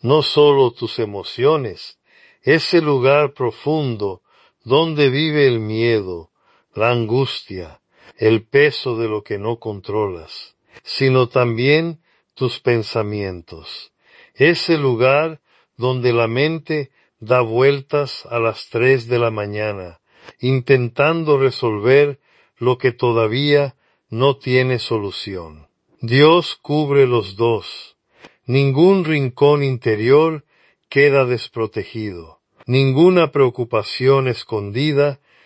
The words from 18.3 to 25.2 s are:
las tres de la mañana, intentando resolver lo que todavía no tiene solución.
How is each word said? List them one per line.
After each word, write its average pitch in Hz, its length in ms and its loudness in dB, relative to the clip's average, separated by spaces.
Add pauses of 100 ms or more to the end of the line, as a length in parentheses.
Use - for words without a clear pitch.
las 113 300 -4
tres 120 400 0
de 120 100 0
la 117 140 0
mañana, 104 680 -8 (380)
intentando 135 1000 0
resolver 131 800 0 (360)
lo 123 220 -2
que 127 140 0
todavía 127 800 0 (360)
no 131 260 0
tiene 127 420 0
solución. 95 880 -8 (340)